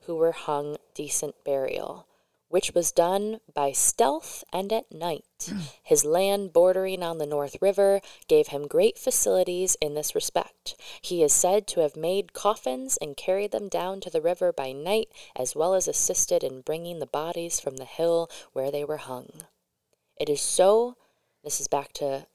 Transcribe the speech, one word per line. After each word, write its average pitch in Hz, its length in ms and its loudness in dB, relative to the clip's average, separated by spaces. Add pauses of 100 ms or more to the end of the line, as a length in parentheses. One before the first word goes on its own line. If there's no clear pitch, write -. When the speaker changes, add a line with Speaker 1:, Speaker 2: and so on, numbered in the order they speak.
Speaker 1:
who 170 100 -6
were 165 160 4
hung 147 440 -4 (180)
decent 147 500 -6
burial," - 640 -4 (400)
which 185 240 0
was 175 200 2
done 196 480 2 (120)
by 143 200 0
stealth - 800 0
and 196 200 -2
at - 200 -4
night. 160 320 -6 (240)
Speaker 2:
Hmm. 196 100 -6 (240)
Speaker 1:
His 147 220 4
land 190 480 0
bordering 185 500 4
on 165 160 -6
the 151 80 -4
North 143 340 -4
River 196 400 4 (280)
gave 151 200 6
him 143 200 -6
great 185 280 2
facilities 185 840 0
in 147 140 -2
this 151 200 -4
respect. - 640 -4 (260)
He 175 220 2
is 143 80 4
said 202 360 4
to - 120 -2
have 151 160 2
made 180 360 -2
coffins 254 680 -2
and 151 180 -8
carried 196 340 -2
them 208 180 -4
down 185 340 -4
to 180 80 -10
the 160 120 0
river 175 300 2
by 135 180 -4
night, 170 380 -2 (260)
as - 220 -4
well 170 180 2
as 185 140 0
assisted - 560 0
in 131 160 -6
bringing 165 400 -8
the 160 60 -6
bodies 170 520 -4
from 135 180 -6
the 131 80 -12
hill 165 460 0 (220)
where 135 180 -2
they 147 140 -4
were 151 140 -6
hung. 127 320 -12 (840)
It 151 120 -2
is 147 120 0
so, 226 560 4 (460)
this 147 180 -6
is 135 60 -6
back - 280 -4
to 139 400 -6